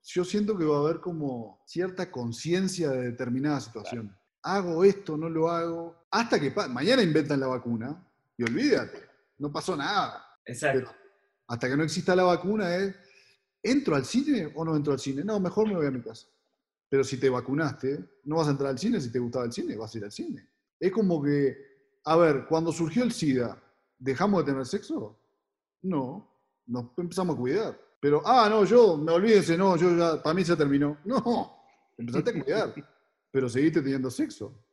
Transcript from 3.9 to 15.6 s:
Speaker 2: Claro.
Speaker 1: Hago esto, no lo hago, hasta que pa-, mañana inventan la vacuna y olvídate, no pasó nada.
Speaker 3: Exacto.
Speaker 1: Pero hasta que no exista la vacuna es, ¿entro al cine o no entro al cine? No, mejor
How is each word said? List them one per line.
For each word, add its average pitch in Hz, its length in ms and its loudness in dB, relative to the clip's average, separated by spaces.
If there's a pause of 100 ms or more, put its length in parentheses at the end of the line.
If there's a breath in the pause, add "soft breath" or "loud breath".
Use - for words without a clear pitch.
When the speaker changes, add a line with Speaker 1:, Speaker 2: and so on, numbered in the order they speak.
Speaker 2:
Claro. - 120 -20 (220)
Speaker 1:
Hago 175 420 0
esto, 190 320 4
no 165 120 -4
lo 160 220 0
hago, 170 600 -6
hasta 233 300 2
que 139 120 0
pa-, 190 160 -4
mañana 170 340 2
inventan 147 380 2
la 131 80 -2
vacuna 123 560 -6 (320)
y 120 80 -2
olvídate, 151 540 0 (400)
no 147 140 -6
pasó 156 240 -4
nada. 160 480 -2 (200)
Speaker 3:
Exacto. 131 360 -2
Speaker 1:
Pero 120 100 -12 (580)
hasta 120 200 -4
que 135 80 0
no 151 60 2
exista 165 320 0
la 185 100 6
vacuna 180 520 0
es, 196 180 -4 (680 soft breath)
¿entro 233 340 2
al 131 80 0
cine 247 500 0
o 160 100 -6
no 160 120 0
entro 147 160 0
al 135 80 -2
cine? 139 240 -6
No, 208 160 -2
mejor 190 280 0